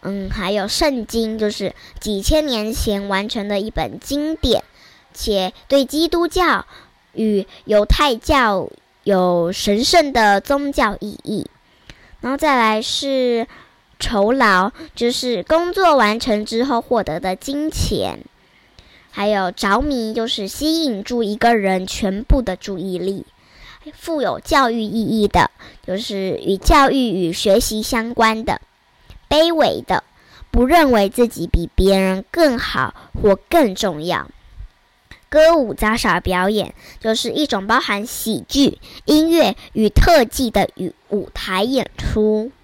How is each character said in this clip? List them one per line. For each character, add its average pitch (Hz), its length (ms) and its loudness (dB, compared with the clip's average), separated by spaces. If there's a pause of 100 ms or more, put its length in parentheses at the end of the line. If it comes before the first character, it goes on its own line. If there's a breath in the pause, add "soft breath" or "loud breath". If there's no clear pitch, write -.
嗯， 196 300 -8
还 190 220 -4
有 202 140 -2
《圣 262 400 -2
经》， 220 320 -4
就 214 120 0
是 202 240 -8 (260 loud breath)
几 202 220 -6
千 311 240 0
年 220 260 -4
前 202 360 -4
完 196 200 -2
成 208 180 -6
的 202 140 -2
一 214 100 -6
本 123 300 -6
经 294 360 -4
典， - 280 0 (480 soft breath)
且 190 400 -4 (160 loud breath)
对 277 160 4
基 311 240 -2
督 339 180 0
教 330 400 0 (460 loud breath)
与 208 340 0 (200 loud breath)
犹 208 180 4
太 269 320 2
教 220 540 0 (320)
有 180 500 2
神 208 320 0
圣 302 280 2
的 208 280 4
宗 285 320 -2
教 220 280 -2
意 208 240 -12
义。 202 220 -6 (760 soft breath)
然 247 120 -6
后 277 60 -6
再 285 180 2
来 220 240 2
是 254 680 -2 (540 loud breath)
酬 214 320 0
劳， 202 400 2 (220 loud breath)
就 240 160 -2
是 240 320 -4
工 339 320 0
作 359 200 4
完 220 240 2
成 214 280 -2
之 226 180 -2
后 247 160 0
获 233 220 -2
得 160 180 -4
的 185 160 -4
金 294 340 -6
钱。 92 500 -4 (920 soft breath)
还 202 180 -2
有 196 220 0
着 208 320 0
迷， 240 320 -4
就 226 120 -2
是 202 220 -6
吸 320 360 -2
引 214 200 -4
住 240 180 -4
一 208 140 -2
个 233 180 2
人 190 320 -2
全 202 380 -4
部 277 160 2
的 190 160 -6
注 196 220 -10
意 180 200 -6
力。 190 280 -6 (680 loud breath)
富 320 300 -6
有 147 180 -2
教 269 300 2
育 233 100 -2
意 220 220 -4
义 214 260 0
的， 170 220 2 (360 loud breath)
就 185 120 -4
是 190 440 -6
与 196 140 -2
教 277 340 4
育 254 200 0
与 175 200 -2
学 196 300 2
习 214 220 -4
相 233 320 -4
关 220 280 0
的。 - 180 -4 (680 soft breath)
卑 320 240 4
微 247 300 2
的， - 220 -2 (460 soft breath)
不 240 140 4
认 294 280 6
为 202 180 4
自 240 180 2
己 170 180 -6
比 170 280 0
别 190 240 4
人 190 320 0
更 285 280 2
好 - 360 -4 (260 loud breath)
或 196 160 4 (140)
更 262 240 4
重 165 280 -4
要。 104 280 -6 (1000 loud breath)
歌 320 280 6
舞 226 180 0
杂 220 220 0
耍 180 240 0
表 180 280 0
演， 208 260 -2 (260 loud breath)
就 220 140 0
是 220 160 -4
一 294 160 -2
种 196 200 -4
包 226 140 2
含 208 260 -4
喜 185 400 -6
剧、 - 320 0 (260 loud breath)
音 302 260 2
乐 285 260 2 (160 loud breath)
与 214 160 2
特 311 360 6
技 233 240 -4
的 196 280 0
与 185 180 -8 (140)
舞 202 260 -4
台 190 300 -4
演 254 340 -2
出。 214 540 0 (120)